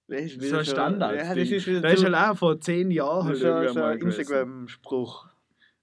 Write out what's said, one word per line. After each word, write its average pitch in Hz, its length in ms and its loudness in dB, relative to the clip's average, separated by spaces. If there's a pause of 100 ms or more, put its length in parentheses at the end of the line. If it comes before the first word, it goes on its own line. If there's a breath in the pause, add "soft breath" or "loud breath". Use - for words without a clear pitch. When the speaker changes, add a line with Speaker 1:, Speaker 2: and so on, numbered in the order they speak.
Speaker 1:
Das 135 160 -6
ist 156 140 -10
Speaker 2:
so 127 60 -10
Speaker 1:
wieder 143 160 -2
Speaker 2:
ein 156 60 0
Speaker 1:
so, 147 80 -4
Speaker 2:
Standard. 143 440 0
Speaker 1:
ja, 170 180 -4
das 180 160 0
ist 190 160 0
wieder 185 160 2
Speaker 2:
Der 165 100 6
ist 185 80 6
Speaker 1:
so 185 60 6
Speaker 2:
halt 180 80 2
auch 196 240 4
vor 160 220 2
zehn 175 300 0
Jahren 160 360 0
halt 151 120 0
Speaker 1:
so, 170 80 2
Speaker 2:
irgendwann 165 280 2
Speaker 1:
so 160 60 -2
Speaker 2:
mal 156 120 0
Speaker 1:
ein - 60 -4
Speaker 2:
gewesen. 175 220 -2
Speaker 1:
Instagram-Spruch. 131 1080 -6 (540 soft breath)